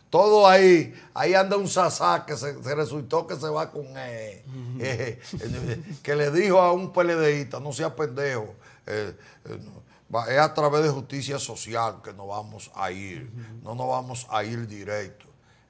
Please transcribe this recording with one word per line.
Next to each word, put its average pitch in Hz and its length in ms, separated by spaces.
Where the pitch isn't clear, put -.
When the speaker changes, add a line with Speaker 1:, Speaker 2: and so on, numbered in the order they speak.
Speaker 1:
Todo 208 360
ahí, 185 460
ahí 160 200
anda 190 220
un 196 120
sasá 170 580
que 151 100
se, 135 260
se 131 120
resultó 151 520
que 175 100
se 151 120
va 151 220
con 135 260
él. 117 500
Speaker 2:
Ujú. 127 340
Speaker 1:
Eh, 120 400
eh, 123 420
que 147 140
le 147 160
dijo 185 280
a 175 120
un 185 200
P 180 80
L 170 160
Dista, 143 260
"No 143 120
sea 160 240
pendejo, 131 580
eh, 104 300
eh, 110 180
no, 101 180
va, 113 160
es 135 80
a 151 140
través 151 300
de 156 80
justicia 135 480
social 113 680
que 104 80
nos 98 160
vamos 104 460
a 95 180
ir. 92 300
Speaker 2:
Ujú. 113 320
Speaker 1:
No 110 100
nos 127 140
vamos 127 420
a 107 140
ir 117 240
directo." 101 560